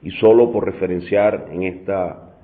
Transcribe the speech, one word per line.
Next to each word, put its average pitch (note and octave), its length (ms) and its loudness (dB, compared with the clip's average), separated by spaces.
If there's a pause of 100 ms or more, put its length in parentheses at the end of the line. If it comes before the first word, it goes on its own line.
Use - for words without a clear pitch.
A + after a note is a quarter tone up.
y F2+ 100 -10
solo A2+ 400 4
por G#2 140 -2
referenciar F#2+ 840 -2
en F2+ 120 -6
esta F2+ 800 -8